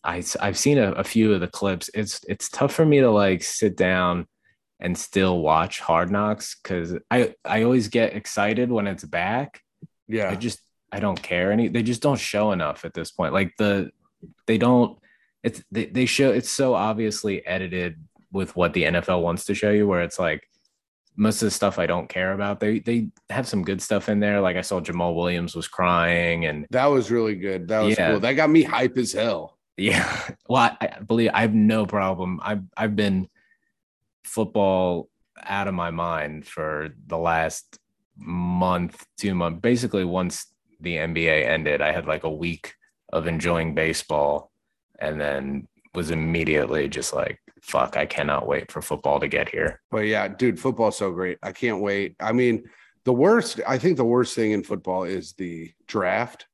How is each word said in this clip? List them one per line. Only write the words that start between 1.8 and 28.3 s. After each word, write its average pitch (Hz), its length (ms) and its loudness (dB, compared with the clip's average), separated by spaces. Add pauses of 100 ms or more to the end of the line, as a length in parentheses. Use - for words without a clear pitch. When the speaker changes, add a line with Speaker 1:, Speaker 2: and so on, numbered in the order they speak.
Speaker 1:
It's, 104 340 -6
it's - 220 -6
tough - 240 0
for 160 120 4
me 147 160 6
to, 120 100 6
like, 98 320 4
sit - 320 0
down 90 500 2 (540)
and 90 180 -2
still 92 440 2
watch 80 400 2
Hard 85 280 2
Knocks 104 540 -2
'cause 87 320 -4 (160)
I, 123 320 2
I 110 200 0
always 120 260 4
get 117 260 2
excited 107 560 0
when 104 160 0
it's 92 160 -6
back. 92 580 -4 (460)
Speaker 2:
Yeah. 107 240 -2
Speaker 1:
I 101 60 -4
just, 110 240 -6 (280)
I 101 120 -6
don't 98 200 -2
care 90 300 0
any, 113 160 2
they 120 160 -2
just 113 180 -2
don't 143 180 2
show 104 340 0
enough 78 320 -4
at 82 80 -10
this 82 180 -8
point. 80 220 -2
Like, 95 240 0
the, 101 340 0 (560)
they 113 100 2
don't, 123 400 4 (460)
it's, - 260 -6
they, - 180 -4
they 127 180 0
show, 135 260 4
it's - 180 0
so 131 260 2
obviously 104 680 -2
edited 90 520 -4 (340)
with 92 240 -4
what 87 180 2
the 85 120 2
N 85 100 2
F 87 140 0
L 90 120 2
wants 85 240 -2
to 101 80 -2
show 104 180 2
you, 104 140 6
where 92 160 2
it's 85 180 -4
like, 80 240 -2 (720)
most 107 240 2
of 113 60 2
the 98 40 2
stuff - 280 0
I 87 60 2
don't 85 220 -2
care 92 240 -4
about. 101 300 -4
They, 107 180 0
they 117 300 -2 (200)
have 123 200 -4
some 98 160 -2
good 95 160 -4
stuff 101 260 -2
in 104 140 2
there. 104 180 2
Like, 92 160 2
I 92 60 -2
saw 92 180 -2
Jamal 85 360 -2
Williams 87 380 -2
was 82 140 -8
crying 85 800 2
and 76 240 -4
Speaker 2:
That 127 160 2
was 131 260 2
really 110 240 2
good. 92 320 -6
That 107 140 0
was 107 160 2
Speaker 1:
Yeah. 82 140 2
Speaker 2:
cool. 98 100 2
That 120 120 0